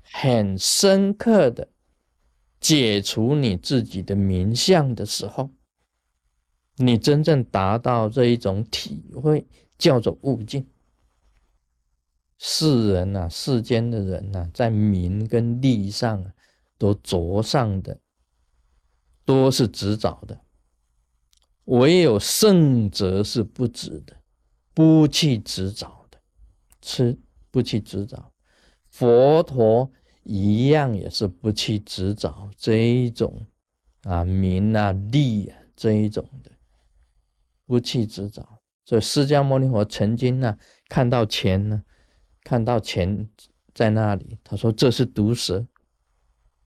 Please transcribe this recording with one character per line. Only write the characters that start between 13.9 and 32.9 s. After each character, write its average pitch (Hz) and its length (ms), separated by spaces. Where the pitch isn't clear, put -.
的 117 100
人 95 360
啊， 87 180
在 117 160
名 104 560
跟 117 340
利 113 300
上 107 320
啊， 92 100
都 104 160
着 92 480
上 107 400
的， - 160
都 135 260
是 131 160
执 104 300
着 92 300
的； - 140
唯 139 360
有 135 160
圣 139 720
者 95 360
是 110 180
不 123 240
执 - 400
的， - 100
不 160 360
去 139 300
执 95 340
着 - 380
的， - 80
是 123 380
不 131 100
去 120 200
执 101 260
着。 - 260
佛 135 540
陀 127 480
一 104 460
样 143 280
也 85 140
是 - 160
不 101 240
去 104 300
执 98 340
着 101 420
这 110 200
一 120 340